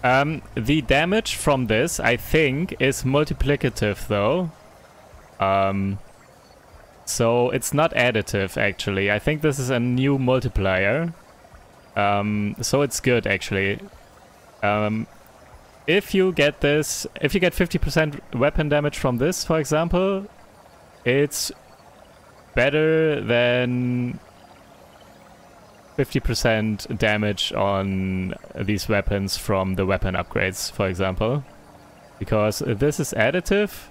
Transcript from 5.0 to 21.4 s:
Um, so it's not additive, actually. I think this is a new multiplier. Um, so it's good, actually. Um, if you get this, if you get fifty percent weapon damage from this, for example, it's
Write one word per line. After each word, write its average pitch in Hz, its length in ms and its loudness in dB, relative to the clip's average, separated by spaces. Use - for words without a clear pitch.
Um, 98 580 2
so 123 460 2
it's 127 240 -4
not 156 200 2
additive, 107 640 0
actually. 98 540 0
I 104 80 2
think 151 240 -2
this 143 160 0
is 127 120 -2
a 123 100 2
new 131 380 2
multiplier. 123 920 0
Um, 104 640 0
so 135 220 0
it's 131 180 -4
good, 123 260 2
actually. 98 540 -2
Um, 107 440 0
if 190 280 0
you 185 180 2
get 147 280 2
this, 147 460 0
if - 140 -2
you 190 60 2
get 175 120 2
fifty 175 260 0
percent 151 440 0
weapon 147 360 2
damage 147 260 0
from 123 220 0
this, 160 260 0
for 160 160 0
example, 175 680 0
it's 139 480 0